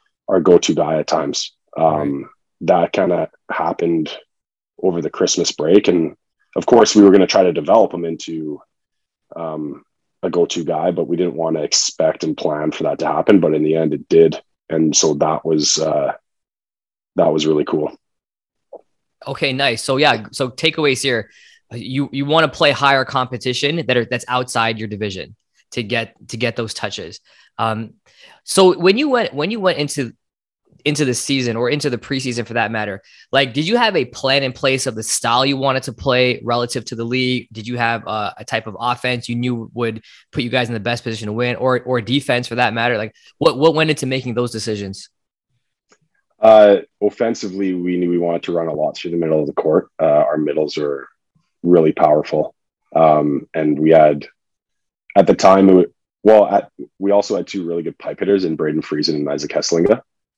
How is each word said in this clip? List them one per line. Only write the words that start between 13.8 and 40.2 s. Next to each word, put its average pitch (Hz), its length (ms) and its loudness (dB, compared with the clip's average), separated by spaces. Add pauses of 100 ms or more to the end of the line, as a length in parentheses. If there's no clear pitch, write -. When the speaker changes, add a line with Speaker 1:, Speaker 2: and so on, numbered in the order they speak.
Speaker 1:
it 71 160 -8
did. 80 320 2 (300)
And 80 260 0
so 78 180 2
that 78 300 -2
was, 78 320 -2
uh, 76 360 -2 (1040)
that 85 160 2
was 78 140 0
really 78 180 2
cool. 76 280 -4 (1300)
Speaker 2:
Okay, 139 260 -4
nice. 131 300 -2
So 135 140 -2
yeah, 127 340 2
so 127 200 -4
takeaways 147 520 -2
here. 120 280 -2 (420)
You, 131 400 -6
you 139 120 -4
wanna 151 240 2
play 147 220 0
higher 135 340 2
competition 127 800 -4
that 123 100 0
are, 120 80 2
that's 113 240 -6
outside 120 500 -2
your 107 100 -8
division 98 460 -8 (380)
to 123 100 -6
get, 113 320 -6 (140)
to - 80 -12
get 117 200 -4
those 113 180 -6
touches. 92 460 -10 (380)
Um, 110 360 -4 (480)
so 185 360 4
when 185 180 4
you 285 140 0
went, 233 240 0
when 151 160 -4
you 226 100 -6
went 185 180 0
into, 143 340 -4 (720)
into 147 200 0
the 127 80 2
season 123 440 -2
or 120 120 -2
into 143 220 -2
the 120 80 -2
preseason 127 480 -6
for 117 80 -10
that 110 160 -2
matter, 104 320 -8 (300)
like, 131 200 0
did 147 140 -4
you 214 100 0
have 226 200 0
a 131 100 0
plan 139 380 -2
in 127 80 -4
place 131 340 -2
of 120 80 -4
the 113 80 -8
style 120 420 0
you 139 140 0
wanted 131 240 -2
to 127 100 -10
play 123 500 0
relative 120 440 -4
to - 80 -12
the 117 100 -6
league? 127 480 -2
Did 107 140 -14
you 120 100 -8
have 117 300 -2
a, 104 320 -6
a 107 60 -18
type 110 220 -6
of 101 120 -12
offense 123 500 -4
you 120 60 -6
knew 120 400 -4
would 113 280 -6 (280)